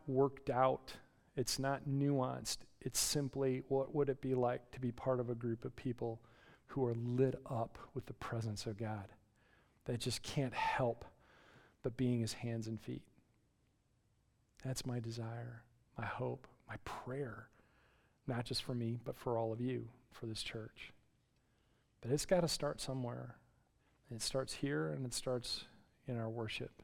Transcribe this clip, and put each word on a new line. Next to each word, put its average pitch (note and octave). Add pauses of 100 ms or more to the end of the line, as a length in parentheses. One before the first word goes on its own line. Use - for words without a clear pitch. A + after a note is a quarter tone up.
worked C3+
out. C3 (460)
It's -
not C3+
nuanced. C3+ (240)
It's -
simply, C3+
what C3+
would C#3+
it C3
be C3
like B2
to B2+
be B2
part B2+
of A#2+
a B2
group A#2
of C3
people A#2 (460)
who C3+
are A#2
lit B2 (140)
up A#2 (160)
with B2+
the -
presence A2
of G#2+
God, G#2+ (760)
that B2
just -
can't C3+
help - (760)
but A#2
being B2
his A2
hands A2+
and A2+
feet? B2+ (1600)
That's C3
my B2
desire, A#2 (340)
my A2+
hope, B2 (200)
my -
prayer, B2 (760)
not A#2+
just -
for C3
me, A#2+
but -
for A#2+
all A2+
of A2+
you, B2 (220)
for -
this A2
church. - (1080)
But A#2+
it's C#3+
gotta F3
start -
somewhere. B2 (760)
And A#2
it A2
starts C3
here, D3+
and C#3
it B2
starts - (420)
in B2
our A2+
worship A2+ (120)